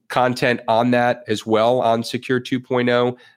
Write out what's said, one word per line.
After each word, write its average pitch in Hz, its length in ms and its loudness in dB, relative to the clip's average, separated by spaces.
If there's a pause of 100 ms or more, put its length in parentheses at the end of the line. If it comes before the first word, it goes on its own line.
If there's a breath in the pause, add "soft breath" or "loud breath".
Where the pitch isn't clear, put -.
content 123 600 0
on 120 240 2
that 123 360 0
as 107 180 -4
well 113 360 2
on 113 220 0
Secure 127 360 -4
two 123 200 -4
point 123 300 -2
oh 123 280 0 (200 loud breath)